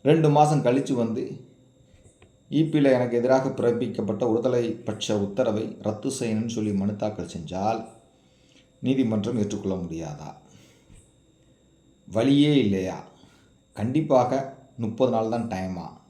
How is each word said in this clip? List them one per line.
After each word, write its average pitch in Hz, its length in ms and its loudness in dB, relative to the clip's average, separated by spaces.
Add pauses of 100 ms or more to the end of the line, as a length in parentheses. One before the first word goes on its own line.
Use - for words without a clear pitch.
ரெண்டு 156 260 4
மாசம் 147 340 4
கழிச்சு 131 300 2
வந்து, 117 300 -2 (1300)
இ 143 120 2
பில 151 300 4
எனக்கு 123 240 2
எதிராக 131 320 4
பிறப்பிக்கப்பட்ட 117 800 -2
ஒருதலை 120 340 2 (220)
பட்ச 107 340 -4
உத்தரவை 107 460 -2 (180)
ரத்து 110 280 -4
செய்யணும்னு 117 460 -4
சொல்லி 107 160 -2
மனு 101 240 -2
தாக்கல் 104 380 -6
செஞ்சால், 92 460 -4 (1000)
நீதிமன்றம் 120 560 0
ஏற்றுக்கொள்ள 98 380 -2
முடியாதா? 82 540 -10 (1800)
வழியே 139 500 4
இல்லையா? 95 400 0 (760)
கண்டிப்பாக 131 680 2 (340)
முப்பது 117 360 0
நாள் 113 220 0
தான் 113 140 -4
டைமா? 92 400 -8 (220)